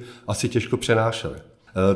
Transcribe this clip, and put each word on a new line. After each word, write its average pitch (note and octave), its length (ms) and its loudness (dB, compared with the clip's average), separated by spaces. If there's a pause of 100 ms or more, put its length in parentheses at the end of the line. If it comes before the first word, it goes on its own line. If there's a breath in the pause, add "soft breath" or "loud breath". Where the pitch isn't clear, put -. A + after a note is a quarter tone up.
(280 loud breath)
asi A#2 220 -2
těžko A#2+ 280 -2
přenášeli. A2 580 0
Eh, - 600 0